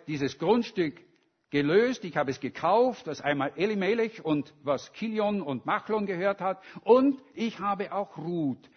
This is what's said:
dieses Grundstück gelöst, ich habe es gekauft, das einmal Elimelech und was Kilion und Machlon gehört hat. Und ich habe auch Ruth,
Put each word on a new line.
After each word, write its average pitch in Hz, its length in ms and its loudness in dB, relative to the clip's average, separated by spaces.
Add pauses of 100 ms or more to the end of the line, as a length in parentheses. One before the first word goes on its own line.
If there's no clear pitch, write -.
dieses 139 300 -2
Grundstück 185 680 0 (440)
gelöst, 185 540 2
ich 170 140 -6
habe 139 120 0
es 135 120 -4
gekauft, 202 680 0
das 143 140 -8
einmal 143 340 0
Elimelech 208 680 0
und 147 300 0 (100)
was 131 280 -2
Kilion 208 500 -2
und 135 240 -6
Machlon 208 400 -2
gehört 190 360 -2
hat. 190 200 -4 (200)
Und 269 420 6 (100)
ich 220 260 -4
habe 196 340 -4
auch 196 240 -6
Ruth, 156 600 -4